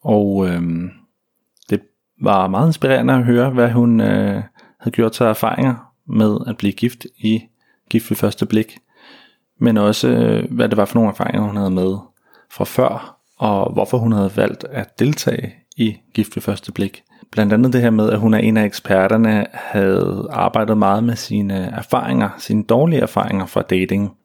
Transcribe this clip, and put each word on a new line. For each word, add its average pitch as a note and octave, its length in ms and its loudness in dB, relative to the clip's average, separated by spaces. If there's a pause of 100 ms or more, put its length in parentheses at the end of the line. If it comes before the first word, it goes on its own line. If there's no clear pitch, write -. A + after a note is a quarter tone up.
og, G2+ 440 2
øhm, E2+ 420 -2 (800)
det G2+ 100 0 (420)
var G2 260 2
meget G#2 220 2
inspirerende C3 440 0
at B2+ 100 2
høre, A#2+ 260 2
hvad B2 200 2
hun, A#2 320 4
øh, G2+ 400 0 (380)
havde A#2+ 120 -4
gjort A2+ 240 0
sig A#2 140 2
erfaringer A#2 640 -2 (160)
med G#2+ 300 2 (100)
at A2+ 100 -8
blive G2+ 160 -2
gift - 320 -4 (120)
i A2 260 -2 (460)
Gift A2+ 220 -2
ved G#2+ 60 -4
første - 280 -2
blik. - 320 -2 (840)
Men A#2 180 2
også, G#2+ 300 2
øh, A#2 440 0
hvad A#2 180 0
det A2 80 0
var G#2 80 2
for - 100 -6
nogle A2+ 140 2
erfaringer, - 320 -4
hun G#2 160 -4
havde G2 140 -2
med F#2 260 -2 (540)
fra - 140 -4
før, - 540 -4 (180)
og G2+ 360 -2
hvorfor G#2 240 -2
hun A2+ 140 2
havde G2 240 2
valgt G#2 360 -2
at B2 280 -10
deltage - 540 -2 (240)
i A2 200 -2 (160)
Gift - 220 -4
ved - 60 -6
første - 300 -8
blik. - 320 -6 (280)
Blandt G#2 220 0
andet B2 200 2
det B2 80 2
her A#2+ 80 4
med, G#2+ 200 2
at G#2+ 100 0
hun A2 140 4
er G#2+ 60 2
en A2 180 2
af G#2+ 80 2
eksperterne, G#2 880 2
havde F#2+ 800 0
arbejdet A2 460 0
meget G2+ 260 2
med A#2+ 120 0
sine G#2 380 -4
erfaringer, A2 840 -2
sine G#2+ 260 -2
dårlige C#3 380 2
erfaringer G2+ 440 -2
fra G2+ 160 -4
dating. G2 500 -2 (140)